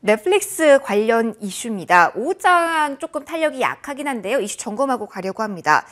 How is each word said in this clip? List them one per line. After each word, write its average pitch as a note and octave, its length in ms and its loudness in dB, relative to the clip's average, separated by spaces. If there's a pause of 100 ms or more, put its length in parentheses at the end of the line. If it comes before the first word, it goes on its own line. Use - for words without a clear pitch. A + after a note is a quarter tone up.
넷플릭스 D4+ 840 2
관련 A3 560 0
이슈입니다. F3+ 720 2
오 C#4 200 -2
장 E4 640 0
조금 D#4 260 -10
탄력이 D4+ 360 -4
약하긴 B3+ 460 -6
한데요. A#3+ 340 -4
이슈 G3+ 160 -8
점검하고 A3 500 -4
가려고 F#3+ 360 -8
합니다. E3 500 0